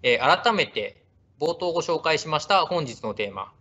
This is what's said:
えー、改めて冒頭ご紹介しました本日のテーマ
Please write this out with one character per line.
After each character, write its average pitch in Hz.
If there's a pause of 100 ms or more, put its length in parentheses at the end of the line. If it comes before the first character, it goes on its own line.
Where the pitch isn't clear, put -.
え 120
ー、 269
改 233
め 165
て - (340)
冒 165
頭 175
ご 170
紹 160
介 160
し 160
ま 156
し -
た 190
本 170
日 117
の 107
テ 101
ー -
マ 95